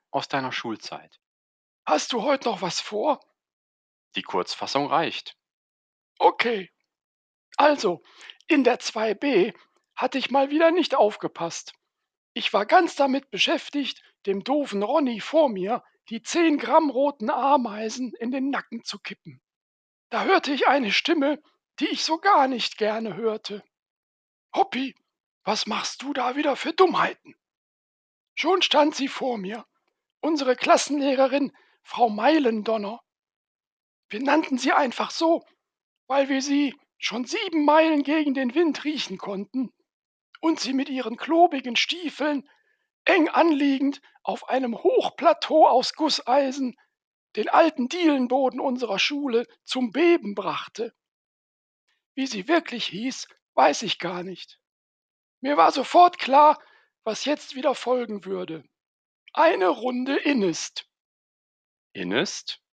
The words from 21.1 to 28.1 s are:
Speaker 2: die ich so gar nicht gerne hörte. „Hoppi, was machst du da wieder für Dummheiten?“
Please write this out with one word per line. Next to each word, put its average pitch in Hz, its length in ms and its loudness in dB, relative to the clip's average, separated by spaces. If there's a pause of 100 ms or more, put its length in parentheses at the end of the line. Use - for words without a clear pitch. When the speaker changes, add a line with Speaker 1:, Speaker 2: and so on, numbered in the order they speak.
Speaker 2:
die 302 80 -2
ich 349 160 -6
so 320 160 -2
gar 359 280 4
nicht 254 300 -4
gerne 214 380 -4
hörte. 214 480 -6 (920)
„Hoppi, 269 400 -2 (480)
was 214 240 -4
machst 208 360 -6
du 277 100 -8
da 254 220 -4
wieder 285 200 0
für 302 180 -8
Dummheiten?“ - 600 0 (1000)